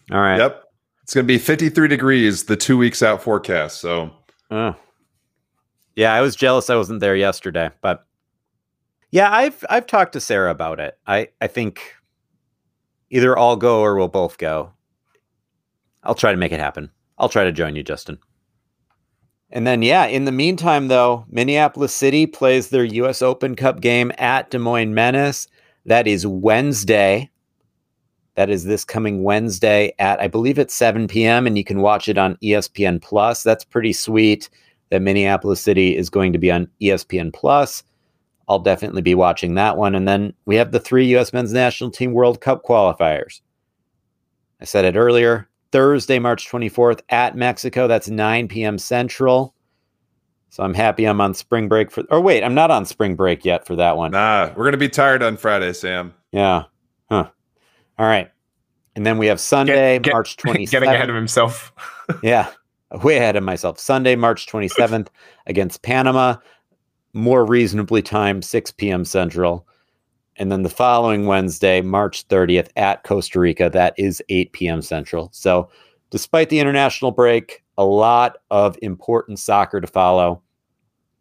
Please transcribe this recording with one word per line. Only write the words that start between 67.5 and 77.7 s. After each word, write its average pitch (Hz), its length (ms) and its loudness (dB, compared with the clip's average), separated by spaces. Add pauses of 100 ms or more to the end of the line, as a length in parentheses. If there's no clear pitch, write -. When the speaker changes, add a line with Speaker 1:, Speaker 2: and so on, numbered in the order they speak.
Speaker 1:
timed, 101 420 -2
six - 280 -4
P 101 180 -4
M 90 140 -2
Central. 87 640 -2 (680)
And 98 140 -4
then 95 120 -2
the 92 60 -2
following 117 580 0
Wednesday, 95 540 2
March 95 420 -2
thirtieth, 90 520 2
at 98 300 -2
Costa 95 340 -4
Rica. 87 320 2
That 87 260 2
is 98 240 -4 (100)
eight 92 220 -2
P - 140 -6
M 82 160 -4
Central. 82 500 -8
So 90 380 0 (400)
despite - 380 -2
the 156 100 0
international 139 540 0
break, 120 500 0 (160)